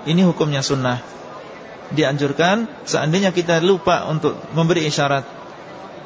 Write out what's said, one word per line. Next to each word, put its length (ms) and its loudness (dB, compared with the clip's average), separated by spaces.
ini 160 4
hukumnya 400 2
sunnah. 400 0
Dianjurkan, 800 2
seandainya 480 2
kita 240 2
lupa 480 2
untuk 320 0
memberi 320 2
isyarat, 400 0